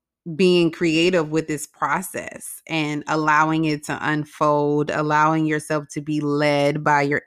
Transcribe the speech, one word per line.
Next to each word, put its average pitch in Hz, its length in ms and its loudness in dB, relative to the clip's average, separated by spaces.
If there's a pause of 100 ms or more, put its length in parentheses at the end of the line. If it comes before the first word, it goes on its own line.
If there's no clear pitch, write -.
(360)
being 175 340 4
creative 165 600 2
with 156 180 -2
this 143 180 -4
process - 1000 -6
and 151 420 -4
allowing 156 580 2
it 151 180 -2
to 143 160 -6
unfold, 147 880 0
allowing 151 540 0
yourself 151 420 -2
to - 140 -10
be 151 200 -4
led 147 640 0
by 147 200 2
your 143 240 0